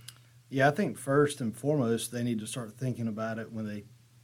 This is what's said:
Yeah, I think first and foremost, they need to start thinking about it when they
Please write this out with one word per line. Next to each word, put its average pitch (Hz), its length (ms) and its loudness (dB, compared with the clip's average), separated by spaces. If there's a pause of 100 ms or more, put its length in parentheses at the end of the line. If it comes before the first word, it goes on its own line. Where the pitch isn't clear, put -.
(500)
Yeah, 135 160 6
I 147 60 6
think 143 260 -2
first 143 420 2
and 113 160 -2
foremost, 123 540 2
they 120 140 -4
need 117 160 0
to 107 60 -8
start 113 300 -10
thinking 120 300 -2
about 110 320 -4
it 113 140 -8
when 110 140 -4
they 104 180 -8 (400)